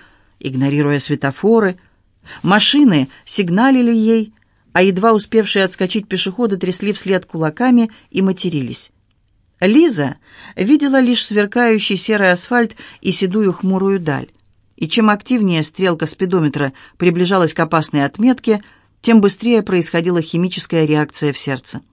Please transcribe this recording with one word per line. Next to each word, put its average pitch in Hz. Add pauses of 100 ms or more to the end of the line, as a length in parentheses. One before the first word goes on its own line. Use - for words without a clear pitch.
(380)
игнорируя 143
светофоры. 180 (640)
Машины 202 (160)
сигналили 233
ей, 220 (400)
а 175
едва 196
успевшие 208
отскочить 185
пешеходы 196
трясли 185
вслед 185
кулаками 226 (200)
и 190
матерились. 160 (680)
Лиза 208 (380)
видела 269
лишь 247
сверкающий 208
серый 196
асфальт 233 (240)
и 190
седую 190
хмурую 190
даль. 139 (480)
И 156
чем 220
активнее 208
стрелка 165
спидометра 156 (240)
приближалась 175
к -
опасной 156
отметке, 214 (400)
тем 226
быстрее 214
происходила 175
химическая 170
реакция 151
в 135
сердце. - (100)